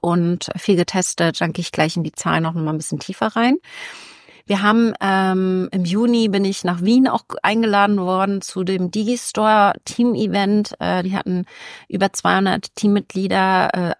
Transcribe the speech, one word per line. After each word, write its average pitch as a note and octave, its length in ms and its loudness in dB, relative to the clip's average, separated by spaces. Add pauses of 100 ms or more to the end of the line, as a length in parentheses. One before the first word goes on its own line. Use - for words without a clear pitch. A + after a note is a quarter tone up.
und F3 560 0
viel G3 180 0
getestet. F3 640 0
Dann E3 120 -2
gehe F3 100 -6
ich - 80 -10
gleich D#3+ 260 -2
in F3 60 0
die D#3 80 -6
Zahlen E3 320 -2
noch E3 120 -2
mal D#3+ 140 -2
ein D#3 100 -2
bisschen D#3 200 -8
tiefer A3 300 -6
rein. B3 300 0 (840)
Wir G3 160 -2
haben, A3 400 4
ähm, F#3 720 0
im F3+ 140 -2
Juni A3+ 440 2
bin G3 160 0
ich F#3+ 200 -2
nach F3+ 180 -2
Wien A#3+ 240 4
auch - 160 -2 (220)
eingeladen G#3 560 2
worden F#3+ 420 0
zu - 220 -6
dem F#3 260 -2
Digistore G#3+ 840 2 (100)
Team A#3+ 320 0
Event. G3+ 640 0
Äh, F3+ 240 -2
die F#3 120 -4
hatten F3+ 300 -2 (420)
über G3 240 0
zweihundert F#3 600 0
Teammitglieder, F#3+ 1200 0
äh, - 80 -6